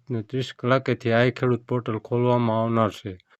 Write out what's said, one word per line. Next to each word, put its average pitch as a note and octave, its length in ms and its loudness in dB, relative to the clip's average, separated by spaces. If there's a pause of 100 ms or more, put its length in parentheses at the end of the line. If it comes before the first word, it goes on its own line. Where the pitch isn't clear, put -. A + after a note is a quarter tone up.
ને A#2 180 -6
ત્રીસ B2+ 300 -6
કલાકેથી B2 640 0
આઈ A#2+ 220 4
ખેડૂત B2 280 0
પોર્ટલ A#2 380 -4
ખોલવામાં A#2+ 560 0
આવનાર A2+ 340 2
છે. G2 200 -12 (260)